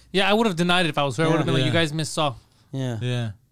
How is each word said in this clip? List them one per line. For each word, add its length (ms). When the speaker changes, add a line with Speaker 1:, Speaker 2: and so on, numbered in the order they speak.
Speaker 1:
Yeah, 180
I 40
would 140
have 80
denied 300
it 40
if 80
I 60
was 140
her. 60
I 40
would 100
have 40
Speaker 2:
Yeah. 40
Speaker 1:
been 100
like, 80
"You 100
Speaker 3:
Yeah. 80
Speaker 1:
guys 120
missed 200
saw." 220
Speaker 2:
Yeah. 300
Speaker 3:
Yeah. 300